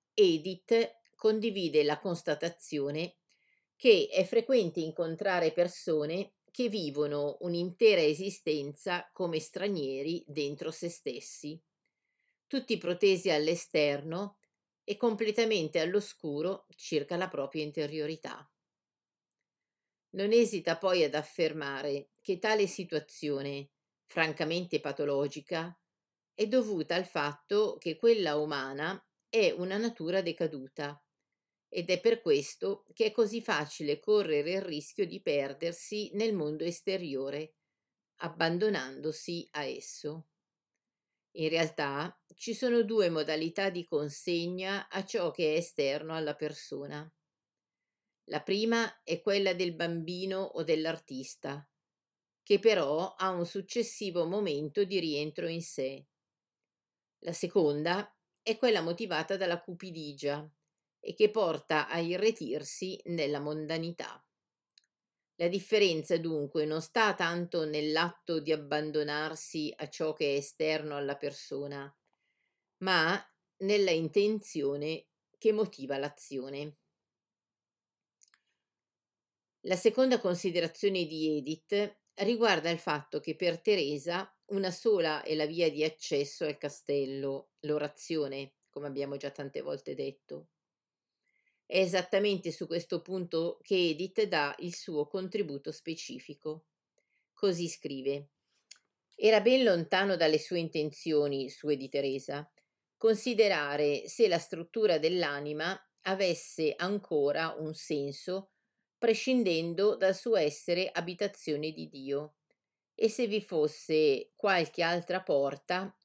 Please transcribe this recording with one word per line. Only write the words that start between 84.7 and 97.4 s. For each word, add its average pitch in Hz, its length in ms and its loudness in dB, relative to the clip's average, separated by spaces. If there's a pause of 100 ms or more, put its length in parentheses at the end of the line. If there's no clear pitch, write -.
sola 170 520 2
è 156 120 -2
la 151 100 0
via 165 240 2
di 151 160 -2
accesso 151 580 -4
al 151 140 -4
castello, 139 920 -4 (100)
l'orazione, 147 920 -4 (140)
come 147 180 -10
abbiamo 139 280 -6
già 143 160 -8
tante 143 300 -10
volte 147 340 -8
detto. 143 540 -10 (1160)
È - 120 0
esattamente 190 720 2
su 165 140 -8
questo 165 380 -4
punto 175 580 -4
che 180 280 2
Edith 185 340 -2
dà 156 360 0
il 170 140 -8
suo 151 320 -4
contributo 180 640 -6
specifico. 156 920 -12 (680)
Così 175 360 0